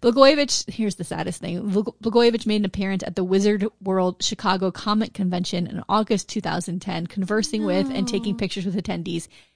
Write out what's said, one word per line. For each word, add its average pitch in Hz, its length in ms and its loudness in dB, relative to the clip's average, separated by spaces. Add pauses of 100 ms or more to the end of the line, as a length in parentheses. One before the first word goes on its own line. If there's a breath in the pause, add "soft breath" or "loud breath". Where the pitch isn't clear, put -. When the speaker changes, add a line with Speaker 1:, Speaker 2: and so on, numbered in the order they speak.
Speaker 1:
Blagojevich, 269 680 4
here's 208 240 -2
the - 80 -10
saddest - 380 -6
thing. 175 200 -6 (120)
Blag-, 202 280 0
Blagojevich 233 460 4
made 208 140 2
an 208 40 2
appearance 190 380 -2
at - 140 -8
the 190 80 0
Wizard 196 420 2 (160)
World 185 400 0
Chicago 190 480 0
Comic 214 440 -2
Convention 180 520 -2
in - 220 -8
August 208 400 0
two - 120 -4
thousand 170 400 -4
ten, 175 280 -6
conversing 214 560 -2
with 185 260 2
and 254 160 -2
taking 233 280 -2
Speaker 2:
No. - 40 -10
Speaker 1:
pictures 190 260 -4
with 185 120 -2
attendees. 175 500 -4 (300 soft breath)